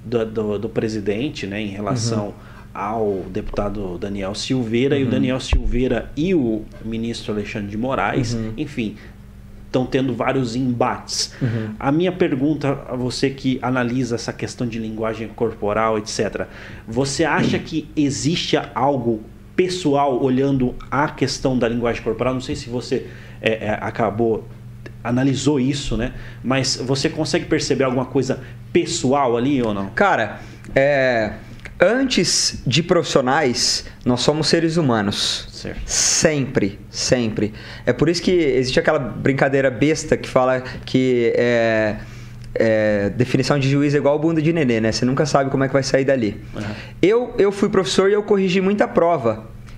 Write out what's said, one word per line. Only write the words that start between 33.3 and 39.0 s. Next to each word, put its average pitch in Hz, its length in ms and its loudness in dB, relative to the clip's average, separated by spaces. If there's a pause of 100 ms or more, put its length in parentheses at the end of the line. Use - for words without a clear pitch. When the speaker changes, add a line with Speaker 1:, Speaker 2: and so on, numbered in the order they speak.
Speaker 2:
nós 123 160 2
somos 151 260 2
seres 165 300 4
humanos. 113 760 2
Speaker 1:
Certo. - 340 -10
Speaker 2:
Sempre, - 960 2 (100)
sempre. 107 640 0 (320)
É 123 80 2
por 147 160 2
isso 170 120 0
que 185 100 0
existe 135 480 2
aquela 156 200 2
brincadeira 135 720 2